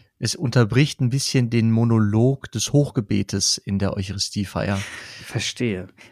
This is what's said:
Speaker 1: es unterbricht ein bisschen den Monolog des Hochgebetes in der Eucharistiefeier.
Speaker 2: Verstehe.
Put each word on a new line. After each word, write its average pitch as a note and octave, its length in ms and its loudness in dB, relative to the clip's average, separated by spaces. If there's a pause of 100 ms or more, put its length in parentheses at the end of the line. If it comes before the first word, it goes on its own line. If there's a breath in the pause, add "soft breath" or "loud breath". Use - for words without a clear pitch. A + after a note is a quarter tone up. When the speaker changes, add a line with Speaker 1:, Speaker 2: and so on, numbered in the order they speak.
(180 loud breath)
Speaker 1:
es - 180 -4
unterbricht B2 640 2
ein B2+ 100 2
bisschen B2+ 400 0
den A2+ 200 2
Monolog A2+ 840 4
des - 200 -4
Hochgebetes G2+ 840 0
in G2 200 -2
der G2 180 -2
Eucharistiefeier. G2 800 -4 (460 loud breath)
Speaker 2:
Verstehe. G#2+ 640 -4 (240 loud breath)